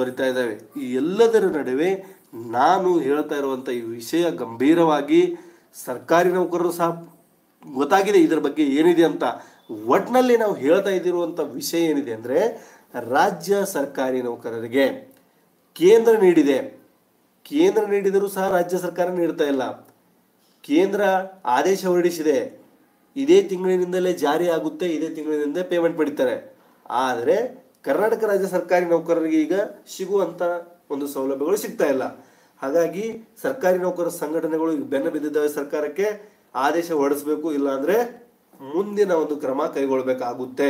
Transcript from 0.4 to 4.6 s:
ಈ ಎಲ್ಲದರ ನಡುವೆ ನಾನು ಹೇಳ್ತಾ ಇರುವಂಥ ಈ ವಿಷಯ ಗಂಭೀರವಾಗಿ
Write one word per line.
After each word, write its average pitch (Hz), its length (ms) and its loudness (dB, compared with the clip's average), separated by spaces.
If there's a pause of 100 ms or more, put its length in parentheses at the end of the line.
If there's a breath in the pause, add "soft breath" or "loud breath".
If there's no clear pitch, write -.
ಈ 127 60 -6 (160)
ಎಲ್ಲದರ 214 420 4 (140)
ನಡುವೆ 139 320 0 (680 loud breath)
ನಾನು 180 340 4 (160)
ಹೇಳ್ತಾ 147 360 -2
ಇರುವಂಥ 131 260 -4 (100)
ಈ 117 40 -8 (160)
ವಿಷಯ 165 260 -2 (180)
ಗಂಭೀರವಾಗಿ 147 800 4 (600 loud breath)